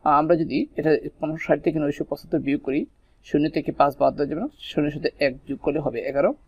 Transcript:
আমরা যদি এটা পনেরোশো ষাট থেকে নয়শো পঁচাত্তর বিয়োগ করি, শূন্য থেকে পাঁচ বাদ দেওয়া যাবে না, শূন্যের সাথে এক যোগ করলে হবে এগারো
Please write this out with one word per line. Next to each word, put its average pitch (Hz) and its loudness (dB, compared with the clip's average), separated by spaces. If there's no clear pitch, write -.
আমরা 156 4
যদি 143 -2
এটা 156 2
পনেরোশো 214 -6
ষাট 156 2
থেকে 160 2
নয়শো 147 -2
পঁচাত্তর - -4
বিয়োগ 143 0
করি, 139 -2
শূন্য 151 2
থেকে 151 -4
পাঁচ 143 4
বাদ 135 4
দেওয়া 143 -2
যাবে 151 -4
না, 302 -8
শূন্যের 147 0
সাথে 139 -2
এক 131 0
যোগ 139 -6
করলে 151 0
হবে 117 -4
এগারো 139 2